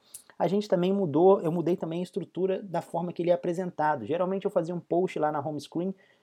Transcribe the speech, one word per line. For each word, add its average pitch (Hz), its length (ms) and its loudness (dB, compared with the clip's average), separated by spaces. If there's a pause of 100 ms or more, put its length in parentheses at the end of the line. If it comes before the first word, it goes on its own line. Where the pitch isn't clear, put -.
(380)
a 175 80 0
gente 202 220 0
também 185 240 2
mudou, 190 480 6
eu 160 100 0
mudei 170 260 0
também 165 220 -6
a 180 60 -4
estrutura 185 580 -4
da 185 180 -4
forma 175 320 -6
que 175 80 -8
ele 175 100 2
é 175 40 6
apresentado. 165 720 -2
Geralmente 185 380 0
eu 196 60 0
fazia 175 240 -2
um 170 60 -4
post 175 380 0
lá 151 140 2
na 151 80 -2
home 147 200 -6
screen 180 320 -6 (300)